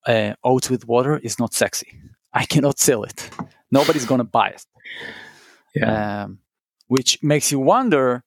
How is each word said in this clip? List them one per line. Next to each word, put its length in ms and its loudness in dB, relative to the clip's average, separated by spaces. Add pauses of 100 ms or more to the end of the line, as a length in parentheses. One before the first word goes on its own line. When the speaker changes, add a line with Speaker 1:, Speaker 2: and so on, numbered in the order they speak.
Speaker 1:
Uh, 280 0 (100)
oats 240 2
with 180 -4
water 320 0
is 200 -8
not 160 -4
sexy. 340 -2 (440)
I 120 0
cannot 340 0
sell 260 2
it. 260 -14 (400)
Nobody's 340 2
gonna 200 0
buy 240 0
it." 160 -14 (1080)
Speaker 2:
Yeah. 500 -2
Speaker 1:
Um, 160 -16 (460)
which 360 0
makes 300 2
you 80 -2
wonder 680 2